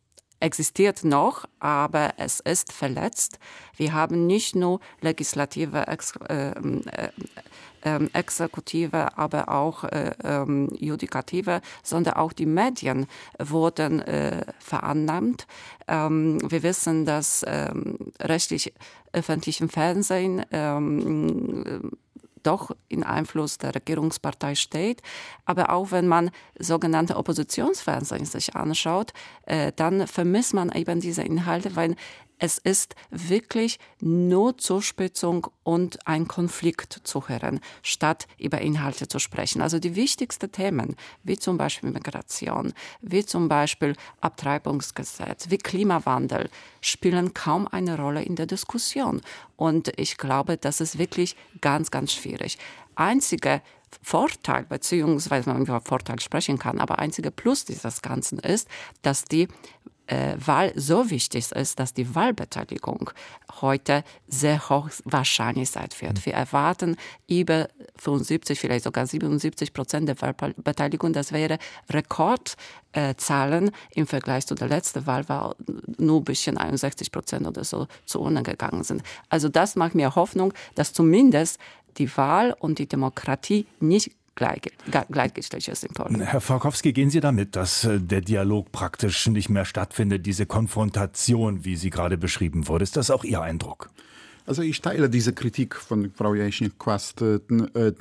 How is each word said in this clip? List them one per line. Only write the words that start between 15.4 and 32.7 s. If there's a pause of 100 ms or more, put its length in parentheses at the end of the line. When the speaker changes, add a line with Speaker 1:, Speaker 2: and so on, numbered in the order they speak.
Speaker 1:
Ähm, (100)
wir
wissen,
dass,
ähm, (240)
rechtlich (380)
öffentlichem
Fernsehen,
ähm, (500)
doch (160)
in
Einfluss
der
Regierungspartei
steht. (420)
Aber
auch
wenn
man (260)
sogenannte
Oppositionsfernsehen
sich
anschaut, (340)
äh,
dann
vermisst
man
eben
diese
Inhalte,
weil (440)
es
ist (140)